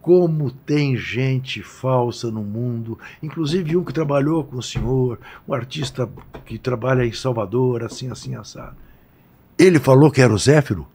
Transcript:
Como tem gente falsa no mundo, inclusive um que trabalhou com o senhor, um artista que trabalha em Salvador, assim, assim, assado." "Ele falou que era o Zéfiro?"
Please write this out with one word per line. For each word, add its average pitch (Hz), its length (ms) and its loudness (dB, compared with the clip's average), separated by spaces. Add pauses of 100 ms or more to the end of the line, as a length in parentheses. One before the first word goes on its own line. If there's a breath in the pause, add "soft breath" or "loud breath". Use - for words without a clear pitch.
Como 160 520 4
tem 147 440 0
gente 127 680 -4
falsa 123 640 -2
no 110 120 -6
mundo, 113 540 -6 (240 loud breath)
inclusive 156 560 -2
um 180 80 0
que - 80 -10
trabalhou 147 520 0
com 131 120 -12
o 120 60 -6
senhor, 127 560 -2 (300 loud breath)
um - 40 -2
artista 127 560 -6 (380)
que 113 120 -12
trabalha 123 460 0
em 113 80 -2
Salvador, 120 720 -2
assim, 127 260 -10
assim, 123 280 -12
assado." - 400 -16 (840 soft breath)
"Ele 165 220 6
falou 135 320 6
que 131 80 2
era 123 120 6
o 104 60 2
Zéfiro?" 120 560 2